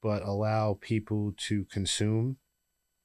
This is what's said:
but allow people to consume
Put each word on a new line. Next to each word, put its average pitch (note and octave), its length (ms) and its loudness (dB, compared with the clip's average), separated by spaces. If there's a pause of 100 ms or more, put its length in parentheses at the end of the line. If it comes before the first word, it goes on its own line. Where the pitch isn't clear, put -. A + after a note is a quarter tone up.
but G#2 200 0
allow G#2+ 580 2
people G#2+ 560 -2
to G2+ 300 -2
consume A2 720 0 (680)